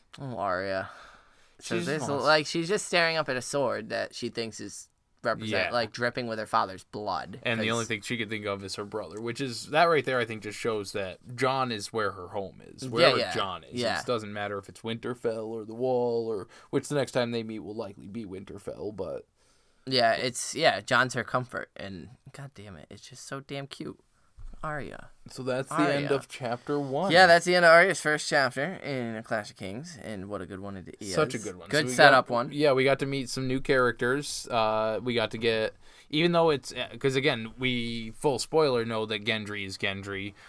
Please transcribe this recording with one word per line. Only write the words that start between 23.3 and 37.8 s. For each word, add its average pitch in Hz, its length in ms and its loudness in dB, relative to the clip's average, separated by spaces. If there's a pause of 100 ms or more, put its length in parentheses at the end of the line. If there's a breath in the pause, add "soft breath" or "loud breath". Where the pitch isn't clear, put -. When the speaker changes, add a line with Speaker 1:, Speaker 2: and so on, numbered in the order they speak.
Speaker 1:
damn 139 260 -10
cute. - 320 -10 (640)
Arya. 139 460 -8 (200)
Speaker 2:
So - 140 -12
that's 127 260 -2
the 147 60 -4
Speaker 1:
Arya. 147 200 4
Speaker 2:
end 143 160 -2
of 135 160 0
chapter 127 520 -4
one. 143 320 0
Speaker 1:
Yeah, 180 160 12
that's 170 180 10
the 180 100 4
end 180 80 6
of 170 80 12
Arya's 175 300 10
first 151 260 0
chapter 135 360 2 (200)
in 123 320 -4
A 110 60 -6
Clash 110 300 -4
of - 40 -20
Kings, 120 460 -10
and 98 280 -10
what 101 120 -6
a 90 60 -8
good 92 120 -12
one 98 160 -10
it 90 240 -14
is. 101 140 -8
Speaker 2:
Such 147 220 0
a - 20 -4
good 98 200 -8
one. 87 120 -16
Speaker 1:
Good 135 160 2
Speaker 2:
So 127 40 -2
we 127 40 -2
Speaker 1:
setup 135 340 6
Speaker 2:
got, 123 60 -2
Speaker 1:
one. 120 180 0
Speaker 2:
yeah, 147 200 4
we 131 120 4
got 135 160 4
to 143 60 -2
meet 139 240 -4
some 131 180 -4
new 127 140 0
characters. 127 880 0
Uh, 110 540 0
we 123 100 -2
got 110 180 2
to 120 60 -8
get, 113 380 0 (340 soft breath)
even 160 220 2
though 165 180 6
it's, 143 240 0
uh, 123 140 -6 (100)
'cause 135 180 2
again, 131 440 0
we, 117 580 -2